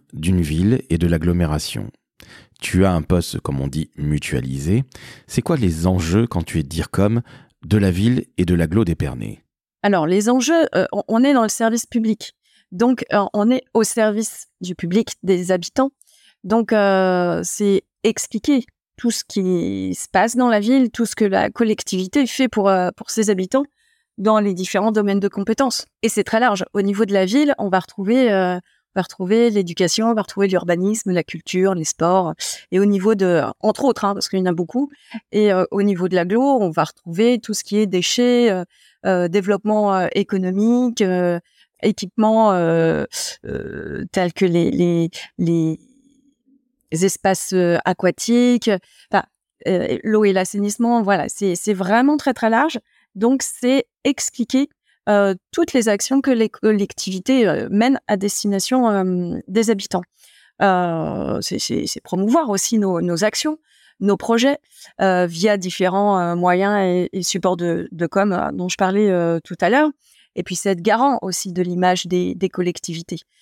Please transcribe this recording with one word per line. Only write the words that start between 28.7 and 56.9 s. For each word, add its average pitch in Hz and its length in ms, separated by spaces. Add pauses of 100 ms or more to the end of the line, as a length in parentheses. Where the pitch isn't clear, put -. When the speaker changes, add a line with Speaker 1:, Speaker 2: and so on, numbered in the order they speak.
Speaker 2:
va 190 80
retrouver 220 480
l'éducation, 190 580
on 233 60
va 208 80
retrouver 196 240
l'urbanisme, 185 640
la 175 120
culture, 185 520
les 165 80
sports. 175 500 (380)
Et 180 80
au 202 60
niveau 202 280
de, 180 300 (160)
entre - 240
autres, 240 220
hein, 202 80
parce - 160
qu'il 190 100
y - 20
en 185 60
a 180 60
beaucoup, 208 360 (420)
et, 208 220
euh, 185 160
au 196 140
niveau 185 240
de 180 80
l'agglo, 180 260
on 254 300
va 156 140
retrouver 214 540
tout - 140
ce - 100
qui 202 140
est 214 80
déchets, 240 640
euh, 185 120 (420)
euh, 180 220
développement, 202 640
euh, 185 200
économique, 208 880
euh, 180 380 (440)
équipements, 214 720
euh, 165 520 (400)
euh, - 640
tels 175 220
que - 120
les, 170 260
les, 170 380 (280)
les 165 400 (1160)
espaces, 185 640
euh, 175 320
aquatiques, 233 840 (400)
enfin, 196 120 (440)
euh, - 360
l'eau 214 220
et 196 80
l'assainissement, 208 720
voilà, 190 260
c'est, 196 260
c'est 214 180
vraiment 226 440
très, 277 160
très 226 160
large. 240 300 (340)
Donc, 240 300
c'est 262 420 (180)
expliquer, - 640 (400)
euh, 202 260 (160)
toutes - 220
les 226 160
actions 220 320
que 269 100
les 226 180
collectivités, 208 1000